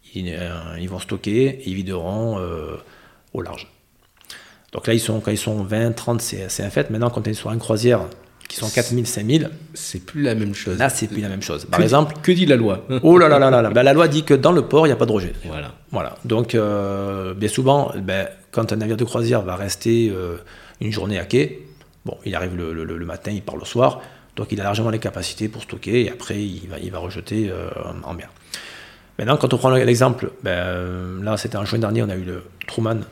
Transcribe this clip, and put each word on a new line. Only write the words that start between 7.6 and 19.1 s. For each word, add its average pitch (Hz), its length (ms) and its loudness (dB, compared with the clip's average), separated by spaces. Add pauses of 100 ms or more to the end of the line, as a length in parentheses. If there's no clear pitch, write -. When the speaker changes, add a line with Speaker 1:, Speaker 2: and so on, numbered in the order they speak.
Speaker 1:
qui - 80 -12
sont 107 140 -6
quatre 120 240 0
mille, 120 120 0
cinq 104 200 -4
mille, 131 260 2 (240)
Speaker 2:
C'est - 280 -10
plus 147 200 -6
la 123 100 2
même 104 220 -2
chose. - 240 -4
Speaker 1:
là, 135 100 4
c'est 117 160 -2
plus 104 160 -4
la 101 80 -4
même 95 140 -6
chose. 76 220 -6
Par - 120 0
Speaker 2:
Que, - 60 6
Speaker 1:
exemple, 139 400 4
Speaker 2:
que 180 80 4
dit 180 160 4
la 139 80 8
loi ? 107 320 0 (160)
Speaker 1:
Oh 175 160 10
là 165 80 10
là 147 100 8
là 135 140 8
là 123 100 6
là. 110 80 4
Ben, 120 140 6
la 139 100 8
loi 160 140 8
dit 151 160 2
que 147 100 6
dans 139 180 6
le 156 120 4
port, 151 240 6
il - 20 6
n'y 123 40 4
a - 20 4
pas 123 100 2
de 113 60 0
rejet. 90 220 0 (120)
Speaker 2:
Voilà. 76 300 -10 (160)
Speaker 1:
Voilà. 82 340 -6
Donc, 117 300 0
euh, 98 800 -2
bien 104 140 -2
souvent, 135 460 2
ben, 95 320 -2 (220)
quand 110 240 -2
un 107 40 -2
navire 110 200 -2
de 120 60 0
croisière 117 400 0